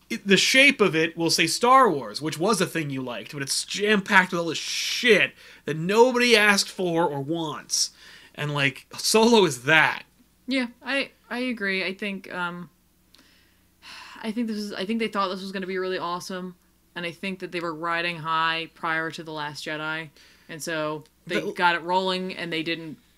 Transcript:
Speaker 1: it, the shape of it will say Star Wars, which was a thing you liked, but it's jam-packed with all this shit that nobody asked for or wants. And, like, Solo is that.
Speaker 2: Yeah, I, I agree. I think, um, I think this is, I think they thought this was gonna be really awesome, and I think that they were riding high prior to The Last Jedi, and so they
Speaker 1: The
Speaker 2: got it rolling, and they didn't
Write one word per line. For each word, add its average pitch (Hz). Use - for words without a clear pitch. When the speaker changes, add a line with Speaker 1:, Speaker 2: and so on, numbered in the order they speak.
Speaker 1:
it, 226
the 190
shape 269
of 165
it 165
will 165
say 165
Star 247
Wars, 123
which 151
was 190
a 175
thing 156
you 131
liked, 113
but 143
it's -
jam-packed 196
with 175
all 170
this 143
shit -
that 151
nobody 233
asked 208
for 170
or 143
wants. 147
And, 147
like, 139
Solo 220
is 123
that. 147
Speaker 2:
Yeah, 254
I, 269
I 240
agree. 202
I 190
think, 196
um, 175
I 220
think 226
this 214
is, 208
I 190
think 226
they 226
thought 196
this 190
was 196
gonna 190
be 190
really 185
awesome, 180
and 175
I 170
think 190
that 175
they 175
were 170
riding 170
high 165
prior 160
to 165
The 160
Last 151
Jedi, 156
and 156
so 156
they 180
Speaker 1:
The 196
Speaker 2:
got 175
it 160
rolling, 185
and 170
they 160
didn't 165